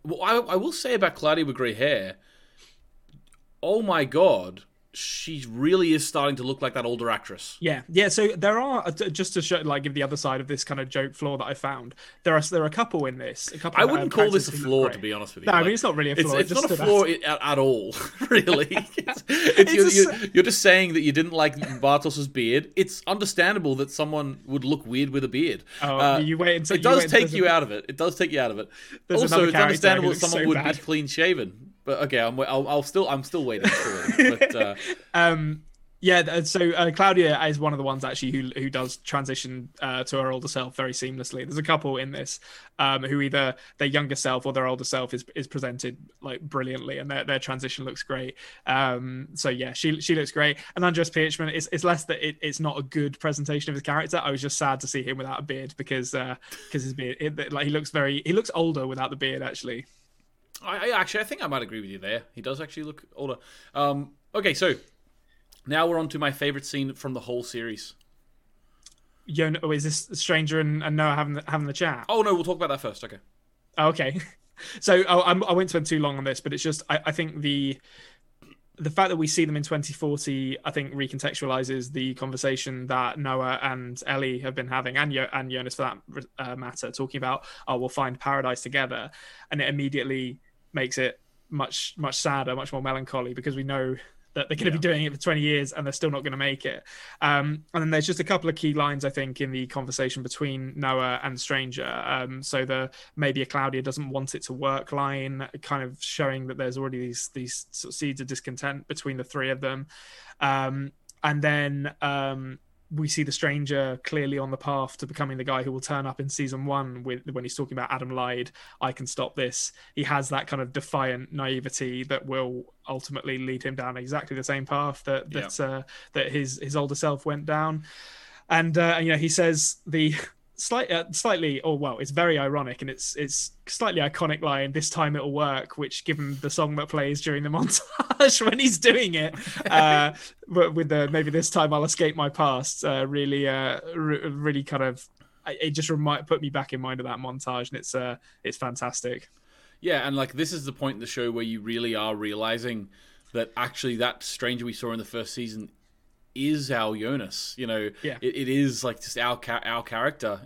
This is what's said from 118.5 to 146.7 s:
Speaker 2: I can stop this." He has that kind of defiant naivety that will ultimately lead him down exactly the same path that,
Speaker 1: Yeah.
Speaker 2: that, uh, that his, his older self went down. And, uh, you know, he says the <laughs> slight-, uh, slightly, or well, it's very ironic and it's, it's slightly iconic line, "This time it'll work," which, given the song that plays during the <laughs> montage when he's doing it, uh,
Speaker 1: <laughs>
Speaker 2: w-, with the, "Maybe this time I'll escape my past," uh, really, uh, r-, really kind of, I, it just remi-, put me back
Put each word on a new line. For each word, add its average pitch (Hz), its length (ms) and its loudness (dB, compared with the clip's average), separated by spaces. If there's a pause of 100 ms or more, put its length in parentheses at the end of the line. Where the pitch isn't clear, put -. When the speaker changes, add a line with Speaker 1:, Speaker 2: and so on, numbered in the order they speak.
Speaker 2:
I 131 100 0
can 123 160 -8
stop - 300 -6
this." 127 340 -4 (240)
He 151 80 -2
has 139 280 0
that 139 180 -2
kind 139 120 -4
of 127 120 -6
defiant 131 600 -4
naivety 131 720 -4
that 135 220 -4
will 127 480 -6 (140)
ultimately 135 500 -6
lead 131 240 -6
him 131 140 -6
down 127 200 -6
exactly 139 380 -6
the 131 80 -6
same 135 240 -4
path 143 380 -4
that, 135 260 -2
Speaker 1:
Yeah. 147 120 -4
Speaker 2:
that, 98 180 -6
uh, 135 220 -4 (320)
that 135 180 -2
his, 139 280 -4
his 139 140 -6
older 143 220 -2
self 147 280 -2
went 147 220 -4
down. 156 380 -2 (640)
And, 165 280 4
uh, 170 240 4
you 165 120 4
know, 151 60 4
he 160 100 2
says 160 480 2 (100)
the 156 260 2 (240)
<laughs> - 200 -20
slight-, - 340 -2
uh, 170 220 0
slightly, 160 480 0
or 156 180 0
well, 139 220 -4
it's 139 100 -6
very 165 300 4
ironic 139 420 -2
and 135 80 -8
it's, - 240 -8
it's - 380 -4 (140)
slightly 190 340 0
iconic 151 420 0
line, 139 300 0
"This 151 180 -2
time 151 240 2
it'll 143 160 -2
work," 143 480 -2
which, 143 260 -8
given 143 360 -2
the 143 100 -4
song 151 260 0
that 147 120 -4
plays 143 320 0
during 147 240 -2
the 147 40 -2
<laughs> 156 120 0
montage - 840 4
when 220 140 4
he's 254 200 4
doing 220 360 4
it, 156 220 -2 (340)
uh, 151 420 8 (180)
Speaker 1:
<laughs> - 180 -20
Speaker 2:
w-, 170 240 4
with 160 160 0
the, 147 220 2
"Maybe 156 200 2
this 156 180 2
time 151 240 4
I'll 147 120 2
escape 160 320 2
my 147 120 0
past," 139 560 0
uh, 135 220 0
really, 139 420 0
uh, 131 300 -2 (160)
r-, - 0 -
really 147 680 -2
kind 139 180 -2
of, 127 240 -4 (400)
I, 151 140 -6
it 156 100 0
just 156 200 -2
remi-, 147 360 0
put 156 160 2
me 143 80 -4
back 135 220 -4